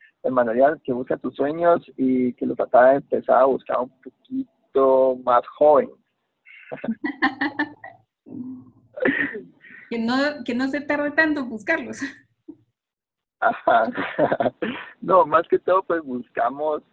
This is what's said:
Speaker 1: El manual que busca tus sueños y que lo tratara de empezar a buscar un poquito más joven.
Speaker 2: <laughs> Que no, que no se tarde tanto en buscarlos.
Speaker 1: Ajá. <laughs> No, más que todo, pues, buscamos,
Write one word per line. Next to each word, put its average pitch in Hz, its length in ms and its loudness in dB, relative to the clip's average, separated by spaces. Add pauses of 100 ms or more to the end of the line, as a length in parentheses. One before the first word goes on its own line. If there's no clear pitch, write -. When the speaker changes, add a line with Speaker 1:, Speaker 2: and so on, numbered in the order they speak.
(220)
Speaker 1:
El 135 100 -2
manual 127 500 2
que 127 120 -4
busca 143 240 -6
tus 127 160 -10
sueños 165 480 0 (160)
y 127 340 0
que 131 140 -8
lo 127 100 -4
tratara 127 360 6
de 139 40 4
empezar 123 460 0
a - 20 6
buscar 127 360 0
un 127 100 -6 (100)
poquito 131 1160 0
más 123 300 2 (120)
joven. 147 320 6 (800)
Speaker 2:
<laughs> - 1040 -6 (2250)
Que 233 80 -6
no, 226 160 -2 (320)
que 240 80 -4
no 262 140 -2
se 285 120 -6
tarde 294 300 -4
tanto 302 300 0
en 247 100 -8
buscarlos. 226 500 -6 (1400)
Speaker 1:
Ajá. 117 520 0 (240)
<laughs> - 380 -2 (480)
No, 175 240 4
más 160 220 0
que 190 100 2
todo, 190 240 0
pues, 165 200 -4
buscamos, 135 800 -6 (100)